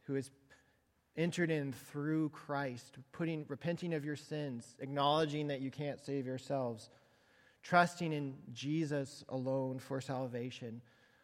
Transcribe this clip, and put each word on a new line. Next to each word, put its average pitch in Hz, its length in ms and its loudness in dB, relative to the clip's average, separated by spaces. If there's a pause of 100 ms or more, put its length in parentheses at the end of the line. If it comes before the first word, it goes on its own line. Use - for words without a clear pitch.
who 139 120 -2
is 135 140 -2 (880)
entered 165 340 2
in 143 220 2
through 151 580 0
Christ, 139 640 -4 (160)
putting, 160 360 -2
repenting 170 440 -2
of 147 120 0
your 147 120 -2
sins, 143 640 -6
acknowledging 147 680 4
that 139 120 -2
you 135 100 -2
can't 143 300 -4
save 139 240 -2
yourselves, 127 640 -2 (720)
trusting 175 500 6
in 139 220 -2 (200)
Jesus 143 720 0
alone 131 500 0
for 135 220 -4
salvation, 123 800 -4 (440)